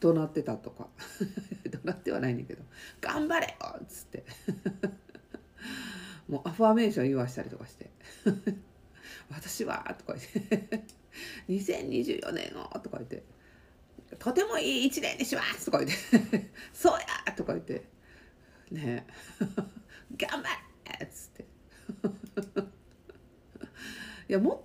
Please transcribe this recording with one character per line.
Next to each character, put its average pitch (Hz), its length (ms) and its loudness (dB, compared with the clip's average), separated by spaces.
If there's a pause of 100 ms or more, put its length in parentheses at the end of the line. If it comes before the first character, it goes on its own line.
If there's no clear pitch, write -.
怒 165 140 10
鳴 156 120 6
っ 151 60 -4
て 147 100 2
た 113 140 -2
と - 140 -10
か、 - 180 -12 (420)
<laughs> - 380 -10
怒 - 160 -8
鳴 185 100 0
っ - 20 -12
て - 160 -2
は - 80 0
な 131 100 2
い 120 40 2
ね - 80 -2
ん - 40 -10
け - 80 -10
ど、 - 80 -12 (380)
「頑 302 280 0
張 330 120 4
れ - 200 -2
よ！」 - 220 -8
っ - 60 -12
つ - 160 -14
っ - 20 -20
て。 - 200 -10
<laughs> - 60 -14 (2000)
も 139 160 -2
う - 40 -4
ア 165 40 -2
フ 220 120 6
ァ 214 60 12
ー 220 40 10
メ 233 120 8
ー 202 60 4
シ - 80 2
ョ 123 40 6
ン 135 40 6
言 139 80 4
わ 123 120 2
し 127 60 -8
た - 80 -4
り - 80 -8
と - 80 -10
か - 80 -12
し - 80 -18
て。 - 160 -16 (340)
<laughs> - 460 0 (600)
「私 - 340 -6
は」 - 340 -4
と - 140 -20
か - 20 -6
言 - 80 -10 (200)
っ - 40 -10
て、 220 380 0 (240)
<laughs> - 180 -12 (220)
「二 190 120 0
千 - 280 -2
二 - 160 2
十 - 180 0
四 - 100 -4
年 - 240 -4
を」 - 80 -8 (160)
と - 100 -10
か - 80 -6
言 120 80 -8
っ - 20 -12
て、 - 140 -10 (960)
「と 247 140 0
て 370 120 4
も 453 140 0
い 254 240 2
い 269 40 8
一 277 140 0
年 - 180 0
に - 60 0
し - 120 -2
ま - 60 0
す」 - 280 -2
と - 20 -2
か 143 120 6
言 - 40 0
っ - 20 0
て、 175 60 0 (580)
<laughs> - 80 -16 (100)
「そ - 180 8
う - 20 10 (340)
や」 202 80 -2
と - 100 -4
か - 80 0
言 170 100 -2
っ - 20 -12
て、 - 240 -6 (840)
ね。 123 360 -4 (320)
<laughs> 196 80 2 (720)
「頑 - 260 -2
張 - 60 -4 (500)
れ」 - 80 -8
っ - 40 -8
つ - 180 -16
っ - 20 -20
て。 - 180 -16
<laughs> - 60 -20 (2750)
い - 40 0
や、 196 60 8
も 285 160 6
っ - 100 -6